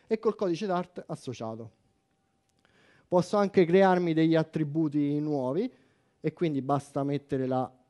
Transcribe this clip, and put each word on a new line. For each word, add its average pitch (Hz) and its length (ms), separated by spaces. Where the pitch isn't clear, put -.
e 220 120
col 214 160
codice 180 300
DART 180 420
associato. 113 640
Posso 180 300
anche 196 260
crearmi 180 500
degli 160 220
attributi 147 840
nuovi 151 520
e 156 60
quindi 151 300
basta 139 420
mettere 139 420
la 127 240